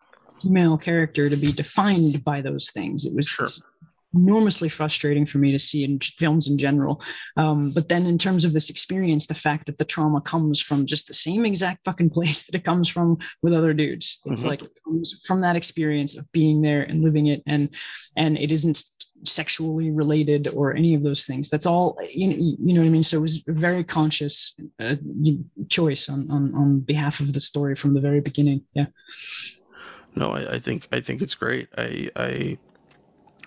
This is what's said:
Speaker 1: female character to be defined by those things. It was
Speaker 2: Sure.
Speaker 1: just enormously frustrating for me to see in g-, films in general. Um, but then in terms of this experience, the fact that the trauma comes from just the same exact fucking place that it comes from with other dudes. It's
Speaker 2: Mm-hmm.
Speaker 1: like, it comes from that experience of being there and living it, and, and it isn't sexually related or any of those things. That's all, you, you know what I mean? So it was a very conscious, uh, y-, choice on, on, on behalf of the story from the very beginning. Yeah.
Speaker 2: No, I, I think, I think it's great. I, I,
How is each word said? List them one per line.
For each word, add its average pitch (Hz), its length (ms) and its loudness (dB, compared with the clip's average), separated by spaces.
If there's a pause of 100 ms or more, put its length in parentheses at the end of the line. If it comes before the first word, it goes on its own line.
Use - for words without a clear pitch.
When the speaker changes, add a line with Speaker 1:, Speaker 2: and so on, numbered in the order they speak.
(420)
Speaker 1:
female 180 360 4
character 156 520 0
to 143 80 0
be 143 160 2
defined 160 720 2
by 143 160 -2
those 139 300 -4
things. - 340 -6
It - 100 -6
was 143 120 0
Speaker 2:
Sure. - 180 -2
Speaker 1:
just - 180 0 (520)
enormously 196 540 4
frustrating 147 560 0
for 147 140 0
me 139 120 4
to 139 60 2
see 143 260 0
in 139 140 -2
g-, - 220 -6
films 156 280 2
in 143 80 0
general. 143 460 0 (340)
Um, 151 360 0
but 165 180 -2
then 175 160 2
in 170 140 2
terms 180 260 2
of 160 80 2
this 156 160 0
experience, 165 560 0
the - 80 -4
fact 151 320 -4
that 147 140 -8
the 156 60 0
trauma 151 360 0
comes 151 400 0
from 143 240 0
just 147 220 -2
the - 80 -6
same 208 320 0
exact 185 360 -2
fucking 170 280 2
place 160 340 0
that - 80 -16
it 175 100 -2
comes 170 240 0
from 170 300 0 (240)
with 170 120 4
other 160 200 2
dudes. 151 520 -2
It's - 160 -2
Speaker 2:
Mm-hmm. 156 80 0
Speaker 1:
like, 143 120 -6
it - 240 -20
comes - 400 -2
from 185 160 0
that 175 140 0
experience 151 600 -2
of - 160 -16
being 156 300 4
there 147 220 2
and 156 200 -2
living 151 220 4
it, 147 220 2
and, 143 280 0 (400)
and 156 220 0
it 147 140 -2
isn't 160 320 0 (420)
sexually 160 640 -2
related 147 600 2
or 139 260 0
any 165 180 4
of 147 80 2
those 143 240 0
things. 135 240 -6
That's - 160 -2
all, 175 320 2 (140)
you, 175 520 0
you 175 120 4
know 170 60 6
what 165 60 6
I 160 40 6
mean? 160 120 4
So 160 140 2
it 151 40 0
was 160 260 -2
a 160 60 -2
very 175 300 0
conscious, 156 720 -2 (240)
uh, 120 220 -2
y-, 147 380 0 (300)
choice 156 380 0
on, 139 220 -6
on, 143 240 0
on 139 280 4
behalf 147 380 -2
of 143 140 -2
the 139 80 -2
story 143 320 -2
from 143 220 2
the 135 60 2
very 143 200 2
beginning. 143 420 0 (120)
Yeah. 143 120 0 (1300)
Speaker 2:
No, - 200 -2
I, - 220 -6
I - 40 -4
think, - 320 -6
I 123 80 -2
think 127 240 -6
it's - 100 -6
great. 123 420 -6
I, - 400 -6
I, 127 420 -6 (880)